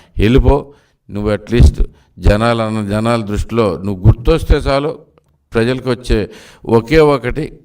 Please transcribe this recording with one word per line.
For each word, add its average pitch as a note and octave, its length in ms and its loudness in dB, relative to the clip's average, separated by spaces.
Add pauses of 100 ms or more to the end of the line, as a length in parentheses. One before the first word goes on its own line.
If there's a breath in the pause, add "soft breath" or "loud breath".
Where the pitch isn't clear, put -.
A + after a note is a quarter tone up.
(180 loud breath)
వెళ్ళిపో. C3 540 2 (380 soft breath)
నువ్వు G#2 260 -4
at F#2 180 -6
least - 300 4 (340 soft breath)
జనాల, G#2+ 720 0
జనాల A2+ 320 -2
దృష్టిలో G2+ 640 -2
నువ్వు F#2+ 220 -4
గుర్తొస్తే D#3 500 2
చాలు, C#3 420 -4 (560)
ప్రజలకు B2 360 -2
వచ్చే A#2 400 -2 (360 loud breath)
ఒకే A2+ 320 2
ఒకటి C#3 680 0